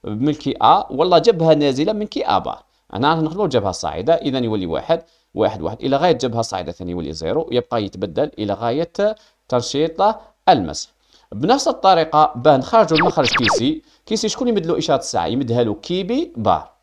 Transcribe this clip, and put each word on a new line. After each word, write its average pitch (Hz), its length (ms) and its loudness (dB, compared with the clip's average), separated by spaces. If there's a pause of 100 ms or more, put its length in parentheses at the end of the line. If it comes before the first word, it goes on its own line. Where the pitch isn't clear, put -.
من 110 280 -2
كي 139 300 -4
آ، 165 280 6
ولا 175 280 4
جبهة 160 360 4
نازلة 147 380 2
من 208 140 -4
كي - 200 -6
آ 95 120 2
بار. - 240 -6 (320)
أنا 143 200 2
راح 165 40 0
نخدموا 160 260 -2
الجبهة 110 260 0
الصاعدة، 90 440 -2
إذا 135 240 -2
يولي 110 280 -2
واحد، 82 360 -2 (320)
واحد، 95 280 0
واحد، 98 200 -6
إلى 135 140 0
غاية 165 160 2
الجبهة 120 280 -2
الصاعدة 90 320 -6
ثاني 87 180 -10
يولي 80 220 -6
زيرو، 82 380 -4
ويبقى 120 340 -2
يتبدل 98 540 -4
إلى 101 140 -4
غاية 120 400 -4 (560)
تنشيط 160 680 0 (320)
المسح. 98 420 0 (420)
بنفس 208 360 0
الطريقة 160 680 2
باه 135 200 6
نخرجوا 160 420 2
المخرج 147 300 2
كيسي. 120 540 0 (240)
كيسي 220 220 -2
شكون 247 200 -2
يمد 196 180 0
له 170 120 0
إشارة 151 200 0
الساعة؟ 87 280 -4
يمدها 120 360 0
له 104 120 0
كيبي 190 640 -4
بار. 95 340 0 (120)